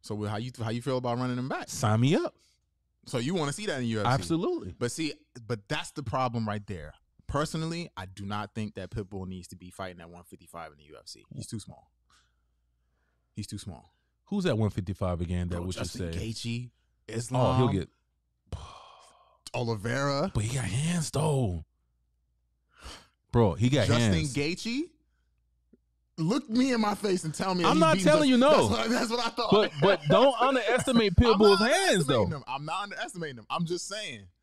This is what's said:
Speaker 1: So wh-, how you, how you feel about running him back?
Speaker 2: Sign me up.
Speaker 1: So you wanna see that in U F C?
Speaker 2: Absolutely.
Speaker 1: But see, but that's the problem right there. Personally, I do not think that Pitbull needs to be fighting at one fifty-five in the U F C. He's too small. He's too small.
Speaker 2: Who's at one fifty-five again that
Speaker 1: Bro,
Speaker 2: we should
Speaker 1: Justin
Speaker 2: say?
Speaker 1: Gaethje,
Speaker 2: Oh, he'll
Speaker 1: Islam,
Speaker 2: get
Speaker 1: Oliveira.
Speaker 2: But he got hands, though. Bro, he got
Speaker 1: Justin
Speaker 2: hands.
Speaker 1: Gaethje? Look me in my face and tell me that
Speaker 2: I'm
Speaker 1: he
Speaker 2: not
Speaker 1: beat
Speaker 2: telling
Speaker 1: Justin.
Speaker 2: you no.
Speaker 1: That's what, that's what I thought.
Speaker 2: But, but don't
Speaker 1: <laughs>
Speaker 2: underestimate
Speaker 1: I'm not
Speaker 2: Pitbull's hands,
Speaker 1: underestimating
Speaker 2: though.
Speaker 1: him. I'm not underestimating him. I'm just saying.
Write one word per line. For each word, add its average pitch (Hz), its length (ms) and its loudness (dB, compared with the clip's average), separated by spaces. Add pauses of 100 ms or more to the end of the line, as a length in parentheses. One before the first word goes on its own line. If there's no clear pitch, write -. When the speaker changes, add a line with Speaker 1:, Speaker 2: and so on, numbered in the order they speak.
Speaker 1:
So - 160 -10
wh-, 104 120 -6
how 104 100 -4
you, 123 120 -8 (120)
how 113 80 -4
you 120 100 -2
feel 131 160 -2
about 123 220 -2
running 123 180 -2
him 123 140 -6
back? 349 180 -6
Speaker 2:
Sign 110 320 0
me 139 160 4
up. 339 180 -2 (720)
Speaker 1:
So - 120 -6
you 131 160 -2
wanna 147 180 -2
see 208 140 -8
that 147 160 -4
in 123 60 -2
U 110 120 -2
F 104 60 0
C? 120 60 2
Speaker 2:
Absolutely. 160 680 -2
Speaker 1:
But 120 120 -2
see, 156 220 -6 (340)
but 104 220 -8
that's 156 220 -6
the 151 120 -10
problem 120 460 -2
right 104 180 -6
there. 76 280 -12 (320)
Personally, 165 680 -4
I 95 120 -12
do 95 180 -14
not 104 300 -6
think 107 220 -6
that 92 140 -12
Pitbull 98 360 -8
needs 92 220 -12
to - 80 -18
be 90 140 -18
fighting 92 300 -14
at 85 80 -18
one 87 160 -20
fifty-five 82 480 -18
in 71 60 -20
the 73 60 -20
U 73 140 -20
F - 100 -20
C. 50 160 -20 (100)
He's - 120 -12
too 110 140 -10
small. - 300 -20 (1500)
He's 104 100 -10
too 104 120 -12
small. 76 340 -16 (340)
Speaker 2:
Who's 196 200 -2
at 135 100 2
one 107 140 2
fifty-five 92 500 -4
again 87 280 -2
that 87 80 -6
Speaker 1:
Bro, 87 100 -6
Speaker 2:
we 92 60 -4
should - 100 -8
Speaker 1:
Justin 85 300 -6
Speaker 2:
say? 85 60 -6
Speaker 1:
Gaethje, 117 520 -8
Speaker 2:
Oh, - 420 -20
he'll 110 60 -6
Speaker 1:
Islam, 127 540 2
Speaker 2:
get 92 160 -2 (1700)
Speaker 1:
Oliveira. 127 800 -2
Speaker 2:
But 104 100 0
he 117 120 -4
got 127 80 -4
hands, 156 460 -2
though. 131 540 0 (1700)
Bro, 110 240 6
he 110 140 2
got 127 200 2
Speaker 1:
Justin 117 240 4
Speaker 2:
hands. 101 220 0
Speaker 1:
Gaethje? 185 480 -4 (1400)
Look 190 300 -2
me 247 240 2
in 233 80 2
my 208 140 0
face 190 300 -2
and 156 100 -6
tell 190 200 -2
me 180 100 0
that 190 60 6
Speaker 2:
I'm 285 60 4
Speaker 1:
he 311 40 4
Speaker 2:
not 320 160 6
Speaker 1:
beat 190 80 -2
Speaker 2:
telling 302 260 6
Speaker 1:
Justin. - 0 -
Speaker 2:
you 254 80 6
no. 262 300 6
Speaker 1:
That's - 20 2
what, 226 200 0
that's 240 200 0
what 233 160 -2
I - 40 0
thought. 233 200 -2
Speaker 2:
But, 202 220 6 (100)
but 185 260 4
don't 240 280 6
Speaker 1:
<laughs> 220 40 -2
Speaker 2:
underestimate 233 760 2
Speaker 1:
I'm 247 60 8
not 220 140 6
Speaker 2:
Pitbull's 202 220 8
hands, 220 100 4 (380)
Speaker 1:
underestimating 113 220 2
Speaker 2:
though. 156 60 -6
Speaker 1:
him. 135 100 -10
I'm 139 200 -6
not 175 180 -4
underestimating 180 540 -10
him. 107 120 -18
I'm 165 140 -2
just 170 240 -6
saying. 190 340 -10 (200)